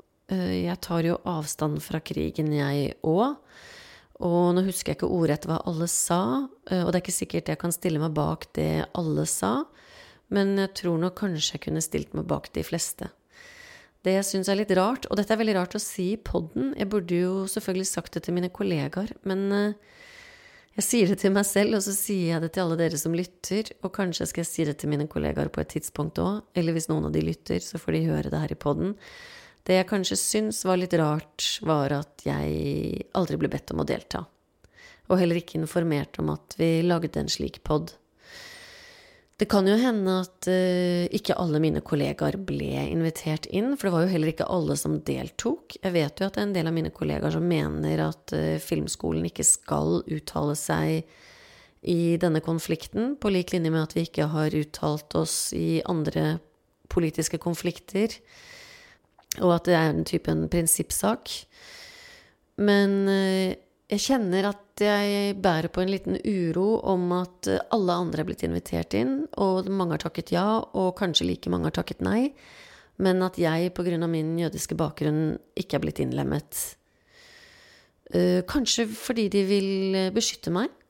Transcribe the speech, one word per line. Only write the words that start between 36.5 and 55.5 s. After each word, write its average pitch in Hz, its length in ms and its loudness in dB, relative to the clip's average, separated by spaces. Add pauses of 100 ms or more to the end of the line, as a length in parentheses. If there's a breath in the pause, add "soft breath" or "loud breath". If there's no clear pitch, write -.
vi 165 220 2 (100)
lagde 165 320 0
en 143 80 -2
slik - 400 -4
podd. 156 240 0 (1500 loud breath)
Det 214 80 2
kan 196 160 6
jo 202 160 6
hende 202 400 2
at, - 320 -6
eh, 180 540 2 (100)
ikke - 240 0
alle 156 240 2
mine 151 160 2
kollegaer 143 640 -2
ble 143 380 -4 (100)
invitert 160 540 -2 (100)
inn, 262 220 0
for 196 100 -2
det 180 60 2
var 165 100 4
jo 190 80 2
heller 156 220 2
ikke - 180 -4
alle 151 240 0
som 151 240 -2
deltok. 139 800 -4
Jeg 185 160 -2
vet 147 240 0
jo 190 60 0
at 196 100 -4
det 208 60 0
er 202 60 0
en 196 100 0
del 165 100 2
av 165 80 0
mine 160 160 0
kollegaer 151 400 -2
som 160 160 0
mener 151 560 0
at, 156 300 -4
eh, 156 260 0
Filmskolen 160 720 -2
ikke 156 180 -4
skal 156 560 2
uttale 151 560 -2
seg 160 460 0 (800 loud breath)
i 170 340 2
denne 165 260 2
konflikten, 170 720 -2
på 214 160 -2
lik 180 220 0
linje 165 180 2
med 160 120 2
at - 120 -6
vi 165 80 2
ikke 151 240 -2
har 156 220 2
uttalt 151 680 -2
oss - 380 -2